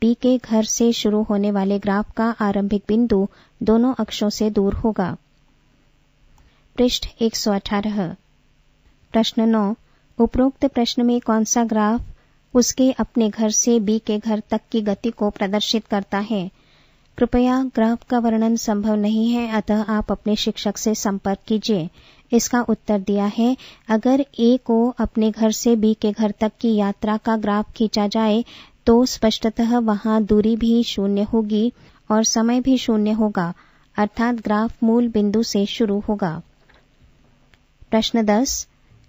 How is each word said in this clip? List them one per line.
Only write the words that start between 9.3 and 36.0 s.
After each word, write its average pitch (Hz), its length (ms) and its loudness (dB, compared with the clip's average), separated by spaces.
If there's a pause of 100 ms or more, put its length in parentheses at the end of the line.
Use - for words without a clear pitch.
नौ, 214 260 2 (440)
उपरोक्त 254 480 0
प्रश्न 240 400 0
में 240 160 2
कौन 220 240 0
सा 233 200 0
ग्राफ - 880 -4
उसके 262 400 2
अपने 220 340 -2
घर 214 240 -2
से 233 280 2
बी 214 200 0
के 214 180 -4
घर 214 320 -4
तक 220 100 -2 (120)
की 226 100 0
गति 208 300 -4
को 208 180 -2
प्रदर्शित 208 560 -4
करता 202 340 -4
है? 202 300 -4 (680)
कृपया 247 440 2 (120)
ग्राफ 226 300 0
का 247 140 -2
वर्णन 226 380 0
संभव 214 400 -2
नहीं 220 340 0
है, 240 220 -2
अतः 214 320 0
आप 214 280 -2
अपने 208 240 -2
शिक्षक - 420 -4
से 220 180 -2
संपर्क 196 420 -4 (100)
कीजिए। 202 400 -2 (440)
इसका 240 320 0
उत्तर 208 360 -2
दिया 202 280 -2
है, 233 280 0 (320)
अगर 254 360 2 (140)
ए 233 260 4
को 233 240 2 (100)
अपने 220 320 0
घर 220 220 0
से 233 240 2
बी 220 180 2
के 208 180 -2
घर 214 180 -2 (100)
तक 214 200 0
की 226 140 2
यात्रा 208 440 -2
का 226 200 0
ग्राफ 208 340 -2
खींचा 208 360 -2
जाए 220 360 0 (420)
तो 233 200 6
स्पष्टतः 226 720 0
वहां 220 440 0
दूरी 214 320 2
भी 233 280 2
शून्य 202 400 -2
होगी 220 480 0 (380)
और 220 160 2
समय 233 340 0
भी 262 180 2
शून्य 214 340 0
होगा, 208 400 -2 (440)
अर्थात 233 420 0
ग्राफ 214 460 -2
मूल 233 240 4
बिंदु 208 360 0
से 202 240 0
शुरू 202 320 -2